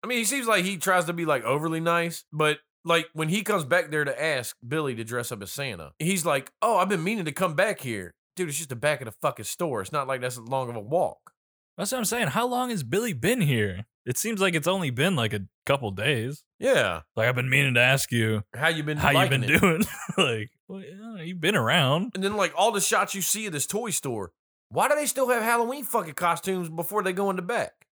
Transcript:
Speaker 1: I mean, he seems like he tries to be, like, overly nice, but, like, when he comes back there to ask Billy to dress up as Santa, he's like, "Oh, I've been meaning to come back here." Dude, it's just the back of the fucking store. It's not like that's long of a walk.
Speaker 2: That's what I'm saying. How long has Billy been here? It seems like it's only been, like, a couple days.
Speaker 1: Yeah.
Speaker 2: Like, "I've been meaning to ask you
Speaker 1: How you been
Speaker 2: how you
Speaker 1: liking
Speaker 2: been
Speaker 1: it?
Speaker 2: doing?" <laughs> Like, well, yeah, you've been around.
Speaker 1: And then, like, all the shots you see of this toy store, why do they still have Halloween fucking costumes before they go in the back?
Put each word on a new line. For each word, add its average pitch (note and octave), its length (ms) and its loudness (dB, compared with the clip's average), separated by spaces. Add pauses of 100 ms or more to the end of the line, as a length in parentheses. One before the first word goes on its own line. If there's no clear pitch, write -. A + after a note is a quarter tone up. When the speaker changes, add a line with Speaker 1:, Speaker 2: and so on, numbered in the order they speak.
Speaker 1:
I - 40 -10
mean, A#3+ 120 0
he A3+ 60 0
seems B3 220 -2
like G#3 180 4
he F#3+ 120 -2
tries F3+ 300 2
to E3+ 60 -4
be, E3+ 120 -2
like, C#3+ 180 2
overly D3+ 380 0
nice, E3+ 520 0
but, D3+ 280 2 (240)
like, E3 280 2
when D#3 160 -2
he G3+ 140 0
comes F#3+ 220 0
back D#3 260 2
there D3+ 140 0
to C3+ 180 -4
ask C#3+ 340 -2 (100)
Billy C#3+ 280 -2
to A2+ 100 -6
dress A#2+ 280 -4
up G#2 100 -8
as F#2+ 100 -12
Santa, G2+ 460 -8
he's F3 260 0
like, D3+ 260 0 (120)
"Oh, G#3+ 160 4
I've A#3 100 4
been F#3 160 0
meaning G3+ 220 -2
to D3+ 60 -4
come F3 220 -2
back G3 260 0
here." G2+ 340 -6 (220)
Dude, F3+ 120 -4
it's C#3 100 -6
just D#3 120 -10
the B2 60 -8
back C#3+ 240 0
of B2+ 60 -10
the G#2+ 140 -12
fucking C3+ 240 -2
store. C3+ 380 -4
It's F#2+ 100 -10
not C#3+ 140 -2
like C3 140 -2
that's B2 180 -4
long B2 320 -4
of A#2+ 60 -8
a A2 40 -6
walk. C3 520 -4 (440)
Speaker 2:
That's G3 160 -4
what B3+ 60 -2
I'm A#3+ 80 -2
saying. A3+ 220 0
How G#3+ 180 0
long B3 240 -2
has G3+ 140 -4
Billy G3 280 -2
been E3+ 280 0
here? G#2+ 460 0 (200)
It A#2+ 100 -2
seems A3 240 -2
like F#3+ 140 4
it's D#3 140 0
only F3+ 220 0
been, D#3 260 2
like, A2+ 180 0
a G2+ 80 -4 (240)
couple C3+ 240 2
days. A#2+ 540 -2 (160)
Speaker 1:
Yeah. A#2 420 2 (140)
Speaker 2:
Like, A2+ 120 2
"I've B2+ 60 2
been B2+ 160 -2
meaning C#3 240 4
to A#2+ 60 4
ask C3 320 4
you A2 300 2 (120)
Speaker 1:
How D3 140 0
you D#3+ 160 0
been D3+ 140 -2
Speaker 2:
how C#3+ 120 4
you C#3 60 6
Speaker 1:
liking C3+ 260 4
Speaker 2:
been C3 80 0
Speaker 1:
it? D#3 100 8
Speaker 2:
doing?" F3 220 6 (180)
<laughs> - 160 -6
Like, A#2 340 0 (180)
well, F#3+ 120 -12
yeah, G3+ 420 -16
you've F3 180 -10
been F3+ 160 0
around. D3 580 2
Speaker 1:
And F#3 80 -4
then, G3+ 140 -2
like, F3+ 200 0
all G3 140 4
the G#3 100 -2
shots G#3 360 0
you G3 60 -6
see G#3+ 240 -2
of F#3+ 60 -6
this C#3+ 140 -2
toy A3 240 -4
store, A2+ 400 -4 (400)
why F3 180 2
do D4 60 4
they D4 120 0
still C4 220 0
have A#3+ 140 2
Halloween A#3 420 0
fucking E3 300 -2
costumes F3 540 -2
before E3 340 -4
they F#3 100 0
go G3 180 0
in F#3 60 -2
the F3+ 60 -4
back? F#3+ 300 -2 (200)